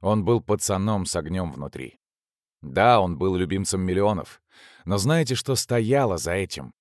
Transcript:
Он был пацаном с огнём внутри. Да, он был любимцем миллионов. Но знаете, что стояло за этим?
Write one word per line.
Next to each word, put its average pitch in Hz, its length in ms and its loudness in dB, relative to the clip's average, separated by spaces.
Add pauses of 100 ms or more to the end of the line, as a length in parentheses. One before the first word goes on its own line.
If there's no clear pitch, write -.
Он 101 220 2
был 110 180 2
пацаном 101 640 -2
с - 100 -6
огнём 85 360 -4
внутри. 67 480 -12 (640)
Да, 101 380 4
он 87 180 0
был 92 180 0
любимцем 92 460 -2
миллионов. 92 600 -2 (440)
Но 98 120 0
знаете, 127 380 2
что 131 200 -2
стояло 120 640 2
за 80 160 -4
этим? 82 480 -6